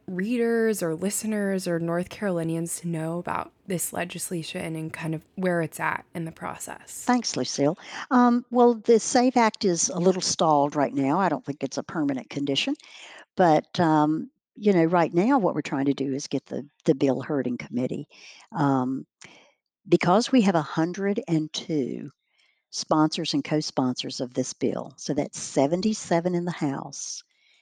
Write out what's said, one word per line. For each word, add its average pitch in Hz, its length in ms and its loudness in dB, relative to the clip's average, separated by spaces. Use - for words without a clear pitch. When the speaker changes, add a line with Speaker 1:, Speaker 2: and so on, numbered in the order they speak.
Speaker 1:
readers 226 760 0
or 160 140 -2
listeners 196 720 -2
or 170 120 0
North 170 280 -2
Carolinians 165 720 -4
to 175 80 -8
know 165 320 -4
about - 320 -6
this 180 240 -4
legislation 175 880 -6
and 160 160 -8
kind 160 200 -6
of 156 80 -6
where 180 260 0
it's 156 200 -6
at - 240 -2
in 170 80 -6
the 160 80 -8
process? - 720 -12
Speaker 2:
Thanks, 247 300 2
Lucille. 143 420 0
Um, 247 420 4
well, 240 240 6
the 220 260 4
save 254 340 2
Act 226 300 2
is 175 240 2
a 180 100 -4
little 185 220 4
stalled 147 560 2
right 135 160 2
now. 139 260 2
I 196 80 2
don't 156 160 -2
think 143 180 -8
it's 135 160 -6
a 127 60 -4
permanent 139 460 -4
condition, 143 460 -2
but, 165 460 4
um, 156 500 2
you 208 160 2
know, 165 140 4
right 165 280 2
now 233 260 4
what 185 160 0
we're 151 60 -2
trying 139 260 -2
to 139 60 4
do 135 200 -4
is 143 140 -6
get - 180 -4
the, 127 200 -8
the 151 100 4
bill 135 240 2
heard 135 280 -4
in 123 100 -4
committee. 127 500 -6
Um, 135 500 0
because 175 420 4
we 254 120 6
have 185 120 2
a 160 60 2
hundred 180 680 -2
and 156 240 0
two 123 600 -4
sponsors 156 600 0
and 143 100 0
co-sponsors 139 800 -2
of 127 120 -6
this 127 200 -4
bill. - 440 -4
So - 160 -6
that's 139 260 -4
seventy-seven 175 960 0
in 175 100 -2
the 175 60 -2
House 143 720 -8